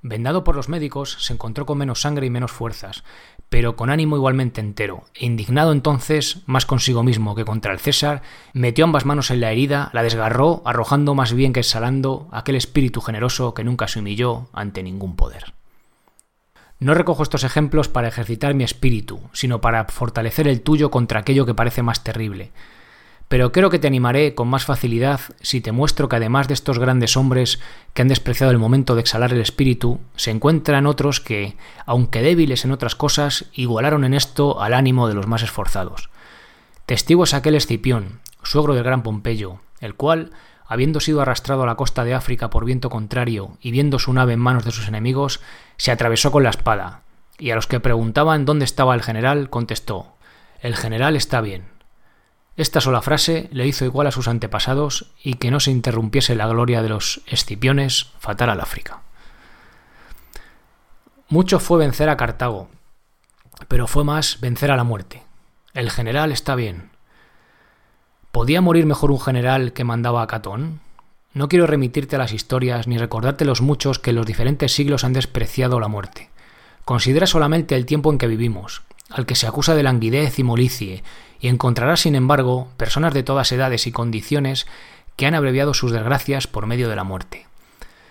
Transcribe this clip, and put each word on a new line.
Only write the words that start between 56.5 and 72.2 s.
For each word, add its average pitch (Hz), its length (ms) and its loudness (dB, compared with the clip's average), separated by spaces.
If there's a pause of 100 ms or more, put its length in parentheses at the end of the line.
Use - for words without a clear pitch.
de 110 60 -2
los - 360 -4
Escipiones 131 920 -2
fatal 113 320 -2
al 92 100 -2
África. - 400 -8 (2250)
Mucho 185 300 4
fue 170 200 2
vencer 151 300 2
a 143 80 0
Cartago, 117 520 -4 (1000)
pero 123 200 4
fue 147 160 4
más 147 360 0
vencer 127 300 0
a 139 60 6
la 123 80 2
muerte. 110 400 -6 (500)
El 123 160 -4
general 135 420 -2
está 139 220 -4
bien. 101 380 -6 (1400)
¿Podía 131 300 4
morir 170 240 6
mejor 147 240 2
un 139 100 4
general 127 540 0
que 127 100 -4
mandaba 120 380 0
a 110 60 -2
Catón? 113 520 -8 (540)
No 139 160 -2
quiero 175 160 6
remitirte 139 520 0
a - 20 0
las 117 140 -2